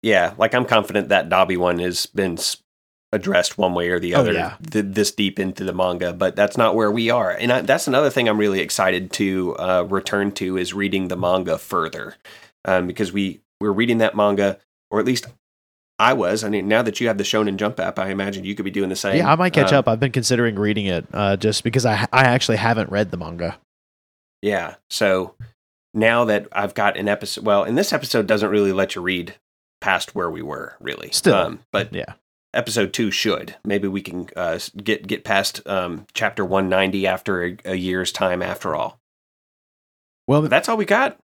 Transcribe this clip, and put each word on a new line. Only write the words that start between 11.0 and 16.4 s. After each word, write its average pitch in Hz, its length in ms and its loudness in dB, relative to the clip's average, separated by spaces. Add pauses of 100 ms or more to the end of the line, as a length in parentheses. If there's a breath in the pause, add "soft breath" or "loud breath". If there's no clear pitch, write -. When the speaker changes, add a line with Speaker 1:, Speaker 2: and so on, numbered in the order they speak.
Speaker 1:
the 90 80 -4
manga 90 420 0
further, 80 600 -6 (480 loud breath)
um, 92 200 2
because 90 260 -4
we, 98 300 -4 (180)
we're 104 120 0
reading 113 260 2
that 110 180 2
manga, 101 440 2 (320)
or - 80 0
at - 80 0
least 123 180 -2 (720)
I 120 160 6
was. 107 300 0